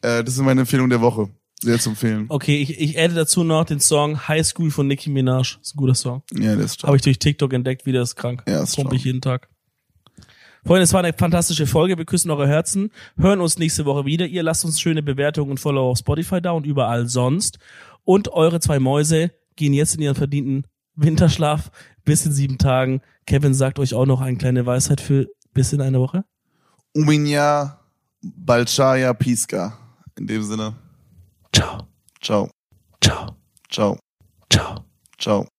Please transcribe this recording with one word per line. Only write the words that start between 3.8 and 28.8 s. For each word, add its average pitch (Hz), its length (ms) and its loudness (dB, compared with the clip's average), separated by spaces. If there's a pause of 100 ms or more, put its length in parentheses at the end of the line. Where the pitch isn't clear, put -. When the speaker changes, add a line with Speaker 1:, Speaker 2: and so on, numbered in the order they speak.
Speaker 2:
High 156 180 0
School 165 260 -2
von 143 160 0
Nicki 139 220 -4
Minaj. 131 520 0
Ist - 120 -14
ein 147 40 -12
guter 127 180 2
Song. 127 260 -6 (120)
Speaker 1:
Ja, 110 220 0
der 104 100 0
ist - 160 -8
toll. - 80 -2
Speaker 2:
Hab 143 60 6
ich 131 60 4
durch 135 160 2
TikTok 143 360 -2
entdeckt, 127 320 -4
wieder 127 160 0
ist 120 140 -4
krank. 123 320 -8
Speaker 1:
Ja, - 140 -2
ist - 140 -4
Speaker 2:
Pump 135 140 -2
Speaker 1:
toll. 127 80 0
Speaker 2:
ich 127 80 -2
jeden 131 160 -2
Tag. 127 280 -4 (1160)
Freunde, 185 180 6
es 165 100 2
war 185 100 4
eine 170 100 -2
fantastische 165 540 0
Folge. 170 300 2
Wir 165 80 -6
küssen 170 260 -2
eure 143 160 0
Herzen. 175 440 0 (260)
Hören 196 220 4
uns 170 180 0
nächste 160 280 -2
Woche 139 200 -2
wieder. 165 200 -2
Ihr 170 180 -4
lasst 160 220 -2
uns 156 160 -2
schöne 160 220 0
Bewertungen 143 480 -2
und 135 80 -6
Follow 135 320 0
auf 123 80 0
Spotify 170 420 -2
da 175 100 -2
und 156 140 -2
überall 120 420 0
sonst. 127 520 -2 (440)
Und 196 260 2
eure 170 300 2
zwei 147 200 0
Mäuse 151 520 2 (240)
gehen 143 180 0
jetzt 147 220 0
in 156 60 -6
ihren 143 140 0
verdienten 139 500 -2 (300)
Winterschlaf 156 760 2 (320)
bis 147 220 2
in 151 60 0
sieben 139 260 -2
Tagen. 131 440 2 (240)
Kevin 139 280 2
sagt 135 260 0
euch 135 140 -2
auch 127 120 2
noch 131 160 2
eine 127 160 -4
kleine 127 280 0
Weisheit 131 360 0
für 139 260 0 (260)
bis 131 180 0
in 143 100 -2
eine 135 180 0
Woche. 175 260 -2 (680)
Speaker 1:
Um 151 160 2
ein 151 160 4
Jahr. 147 580 0 (480)
Balchaya 127 800 2